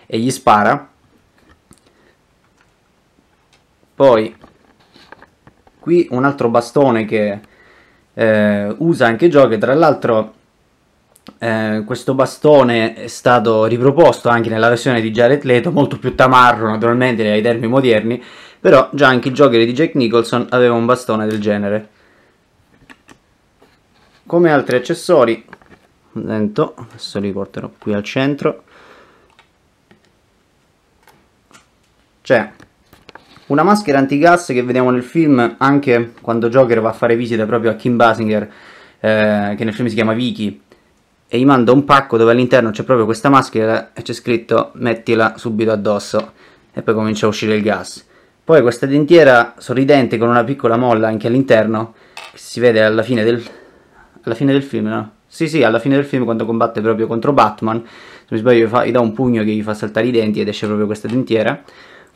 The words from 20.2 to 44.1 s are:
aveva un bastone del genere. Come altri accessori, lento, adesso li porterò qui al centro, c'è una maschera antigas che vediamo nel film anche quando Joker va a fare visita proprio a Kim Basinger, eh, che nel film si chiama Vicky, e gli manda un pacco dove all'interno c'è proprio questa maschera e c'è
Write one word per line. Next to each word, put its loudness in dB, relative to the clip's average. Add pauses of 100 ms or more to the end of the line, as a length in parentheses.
aveva 2
un -2
bastone -2
del -4
genere. -4 (2500)
Come 2
altri 0
accessori, 0 (680)
lento, -4
adesso -14
li -6
porterò -12
qui -6
al -4
centro, -4 (3500)
c'è -2 (960)
una 0
maschera 0
antigas 2
che -2
vediamo 0
nel 0
film 0
anche 0
quando -2
Joker 2
va 0
a -6
fare 0
visita -4
proprio -2
a -2
Kim -4
Basinger, 0 (500)
eh, 0
che -6
nel -4
film -4
si -6
chiama 0
Vicky, -6 (680)
e -2
gli 2
manda 4
un 4
pacco 2
dove 4
all'interno 2
c'è -8
proprio 0
questa -2
maschera 0
e -18
c'è -10